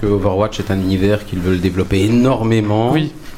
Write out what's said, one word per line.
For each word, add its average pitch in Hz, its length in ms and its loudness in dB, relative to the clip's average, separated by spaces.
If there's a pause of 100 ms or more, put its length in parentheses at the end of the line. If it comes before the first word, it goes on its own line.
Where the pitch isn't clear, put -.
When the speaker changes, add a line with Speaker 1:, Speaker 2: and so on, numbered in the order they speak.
Speaker 1:
que 110 60 -2
Overwatch 101 540 0
est 98 100 -6
un 95 60 0
univers 95 500 0
qu'ils 92 140 -6
veulent 90 200 0
développer 95 440 0
énormément. 113 880 2
Speaker 2:
Oui, 151 200 0 (260)